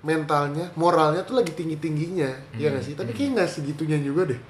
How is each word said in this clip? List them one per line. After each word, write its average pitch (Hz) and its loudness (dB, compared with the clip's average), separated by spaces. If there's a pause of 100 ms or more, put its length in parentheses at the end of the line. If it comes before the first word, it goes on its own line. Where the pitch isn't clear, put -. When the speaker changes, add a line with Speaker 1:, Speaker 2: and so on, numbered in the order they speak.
Speaker 1:
mentalnya, 151 0
moralnya 160 4
tuh 196 -6
lagi 233 4
tinggi-tingginya, 156 -2 (240)
ya 143 0
Speaker 2:
Hmm, - 2
Speaker 1:
nggak 135 -2
sih? 143 -8
Tapi 185 -6
Speaker 2:
hmm. - -6
Speaker 1:
kayaknya 277 0
nggak 185 2
segitunya 151 -2
juga 143 0
deh. 127 -2 (140)